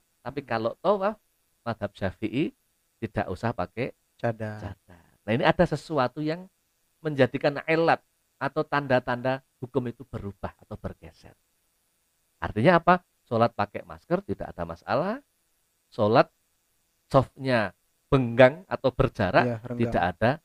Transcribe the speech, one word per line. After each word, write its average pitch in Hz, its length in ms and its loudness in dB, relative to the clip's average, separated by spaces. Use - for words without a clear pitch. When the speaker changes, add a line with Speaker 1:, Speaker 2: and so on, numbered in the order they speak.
Speaker 1:
Tapi 120 220 -10
kalau 113 380 -4
tawaf, 196 360 0
madhab 107 300 -6
Syafi'i 107 600 -4
tidak - 280 -4
usah 117 240 -4
pakai 107 400 -6
Speaker 2:
Cadar. 107 460 -6
Speaker 1:
cadar. 90 420 -16
Nah, 104 80 -4
ini 127 120 0
ada 160 200 4
sesuatu 151 560 -2
yang 165 280 -6
menjadikan 139 640 0
elat 160 400 2
atau 139 240 -6
tanda-tanda 131 800 -2
hukum 123 280 -4
itu 117 160 -12
berubah 101 560 -12
atau - 160 -18
bergeser. - 560 -16
Artinya 117 360 4
apa? 175 240 4
Sholat 117 320 0
pakai 101 320 -6
masker 87 320 -4
tidak 85 320 -8
ada 87 160 -8
masalah. 135 480 -4
Sholat 117 400 2
softnya 127 640 0
benggang 127 560 6
atau 120 240 -2
berjarak 123 560 0
Speaker 2:
Iya, 117 160 -4
renggang. 120 180 -8
Speaker 1:
tidak 113 220 0
ada 110 280 0